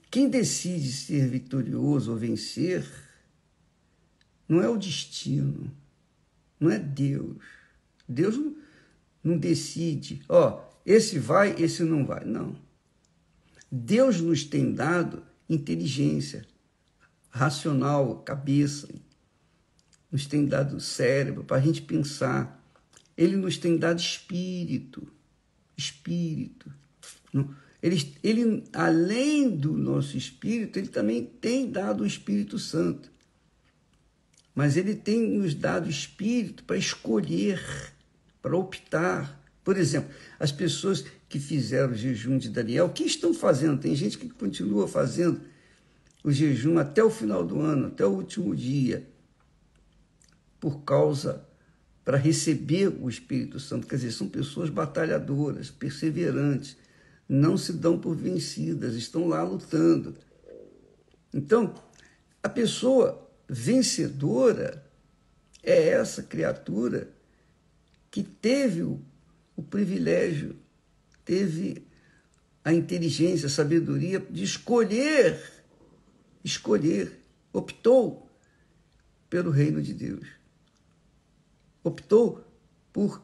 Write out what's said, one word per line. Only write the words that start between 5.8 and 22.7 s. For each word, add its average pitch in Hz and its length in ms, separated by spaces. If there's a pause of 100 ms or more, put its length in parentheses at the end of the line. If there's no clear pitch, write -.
não 160 120
é 214 80
Deus. 143 580 (720)
Deus 180 280
não, 302 200 (640)
não 165 140
decide, 160 920
ó, 143 380 (220)
esse 214 320
vai, 175 420
esse 165 220
não 160 240
vai. - 180
Não. - 320 (1120)
Deus 185 500
nos 165 220
tem 139 300
dado 160 500 (280)
inteligência, 147 960 (840)
racional, 139 920
cabeça, 143 680 (1200)
nos 139 160
tem 147 200
dado 139 340
cérebro 135 640
pra 131 160
gente 156 220
pensar. - 840 (520)